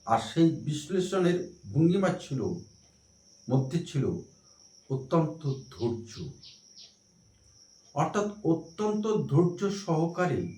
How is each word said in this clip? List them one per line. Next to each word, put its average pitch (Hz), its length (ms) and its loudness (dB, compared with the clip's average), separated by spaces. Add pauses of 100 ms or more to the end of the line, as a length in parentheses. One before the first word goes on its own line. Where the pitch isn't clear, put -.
(120)
আর 113 80 4 (120)
সেই 165 180 6 (180)
বিশ্লেষণের 180 680 0 (340)
ভঙ্গিমা 175 400 4 (120)
ছিল, 131 180 -4 (1040)
মধ্যে 135 320 0 (100)
ছিল 135 160 0 (840)
অত্যন্ত 151 520 0 (320)
ধৈর্য, 113 400 -4 (1800)
অর্থাৎ 202 320 0 (240)
অত্যন্ত 208 540 -2 (260)
ধৈর্য 175 300 4 (220)
সহকারে 165 560 0 (180)